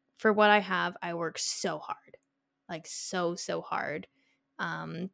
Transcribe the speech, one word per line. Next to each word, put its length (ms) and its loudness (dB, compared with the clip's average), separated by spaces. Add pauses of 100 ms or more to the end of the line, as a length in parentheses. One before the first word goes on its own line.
(160)
for 160 4
what 180 8
I 100 10
have, 420 -2
I 120 -4
work 240 -4
so 400 -2
hard, 380 -12 (520)
like, 180 -10
so, 480 -2
so 280 -4
hard, 440 -4 (520)
um, 540 -6